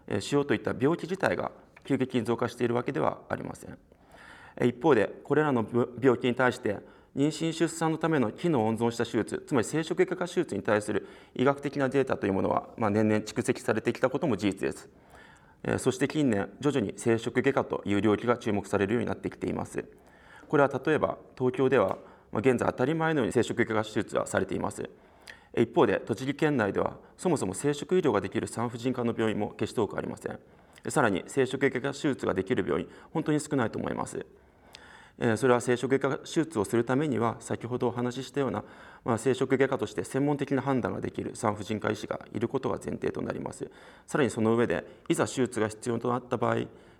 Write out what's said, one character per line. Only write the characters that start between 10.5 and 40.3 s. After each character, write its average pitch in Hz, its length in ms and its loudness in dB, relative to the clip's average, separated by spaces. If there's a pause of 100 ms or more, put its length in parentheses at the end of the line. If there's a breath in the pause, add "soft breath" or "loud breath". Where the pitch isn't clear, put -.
に 95 80 -4
対 107 200 2
す 104 100 -4
る - 160 -2 (260 loud breath)
医 123 120 2
学 139 140 2
的 143 180 -4
な 135 100 2
デ 131 160 2
ー - 20 0
タ 110 120 -2
と 104 80 -2
い 98 40 4
う - 40 2
も 95 80 2
の 98 80 0
は、 - 260 0
ま 113 120 0
あ、 - 20 2
年 107 180 4
々 107 140 2
蓄 - 180 -4
積 - 220 -2
さ 120 100 0
れ 110 80 0
て 120 140 0
き - 60 -14
た 127 100 2
こ 147 80 -4
と 170 100 0
も 110 80 2
事 98 120 -2
実 92 120 -2
で - 120 -2
す。 - 180 -18 (720 soft breath)
え 110 140 0
ー、 - 20 -4
そ 131 120 2
し 123 60 -4
て 139 100 0
近 147 220 0
年、 98 220 0 (100)
徐 143 100 2
々 127 120 0
に 95 160 -2
生 117 160 2
殖 113 260 0
外 135 140 2
科 123 100 2
と - 220 -4
い 101 80 2
う 101 80 4
領 104 120 6
域 101 120 -2
が 117 100 2
注 113 160 -2
目 98 160 -2
さ 104 80 0
れ 98 100 4
る 101 60 -2
よ 120 80 2
う - 20 -2
に 95 60 -2
な 98 60 -4
っ - 20 -4
て 92 140 -6
き - 80 -12
て 95 100 -4
い 90 60 -2
ま 92 100 -4
す。 - 220 -8 (640 soft breath)
こ 151 100 2
れ 143 40 6
は 131 220 2
例 156 80 2
え 139 60 2
ば、 - 180 4 (220)
東 127 180 0
京 131 140 4
で 131 80 6
は、 - 180 4 (360 loud breath)
ま 110 60 -2
あ、 - 0 -
現 120 180 4
在 101 120 0
当 - 40 2
た 127 120 0
り 151 100 0
前 160 200 0
の 147 60 2
よ 117 40 2
う - 20 2
に 85 60 -2
生 120 80 4
殖 - 160 0
外 110 180 2
科 107 80 2
手 - 80 -8
術 - 260 -2
は - 100 2
さ 101 120 0
れ 95 80 2
て - 80 -4
い - 60 -4
ま 101 100 -2
す。 - 180 -10 (640 soft breath)
え 120 100 2
ー、 - 20 6
一 117 100 -2
方 147 120 6
で、 95 120 2
栃 123 280 -4
木 139 80 -2
県 151 220 2
内 101 160 2
で 90 60 0
は、 - 180 0 (200 soft breath)
そ - 120 -2
も 156 80 4
そ 113 80 -2
も 92 100 -4
生 143 160 0
殖 147 260 -2
医 185 40 4
療 139 120 2
が 101 80 2
で 95 80 -4
き - 120 -4
る 104 60 -2
産 117 220 -4
婦 120 100 -8
人 123 140 -2
科 123 100 -4
の 117 140 0
病 110 160 2
院 98 60 -2
も 104 120 -2
決 - 220 -4
し - 20 -16
て 120 60 0
多 101 80 2
く - 80 -10
あ - 40 -2
り - 60 -6
ま - 100 -8
せ - 120 -10
ん。 - 100 -8 (500 soft breath)
さ 143 140 2
ら 113 80 4
に、 92 160 0
生 - 160 0
殖 131 160 0
外 131 240 0
科 135 100 -4
手 - 160 -2
術 123 160 -2
が 95 80 2
で 95 120 0
き 123 100 -2
る 101 100 0
病 82 160 0
院、 - 80 -8 (240 loud breath)
本 160 120 -4
当 156 80 0
に 151 80 0
少 147 160 -4
な 120 100 2
い 104 40 -4
と - 80 -8
思 76 120 -4
い 62 40 -4
ま 57 120 -4
す。 - 180 -10 (920 soft breath)
え 120 140 2
ー、 107 40 2
そ 127 120 4
れ 123 40 8
は 120 80 6
生 120 140 2
殖 131 240 0
外 135 180 0
科 - 20 -12
手 - 80 -14
術 - 320 -2
を 101 60 2
す - 100 -2
る 117 100 2
た 127 120 0
め 151 120 0
に 113 100 0
は、 113 220 0
先 - 260 -6
ほ 123 100 -4
ど 123 120 0
お - 20 2
話 120 320 -4
し 127 60 -12
し - 20 -16
た 139 100 -2
よ 135 80 0
う - 40 -2
な、 101 120 -4 (400 loud breath)
ま 117 100 2
あ、 107 40 0
生 135 140 2
殖 131 260 2
外 131 100 4
科 131 80 -2
と 104 100 -4
し - 60 -14
て 92 120 -4
専 139 200 -2
門 143 120 2